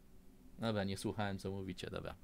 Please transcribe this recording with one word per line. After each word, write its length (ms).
Dobra, 240
nie 140
słuchałem, 420
co 120
mówicie, 380
dobra. 340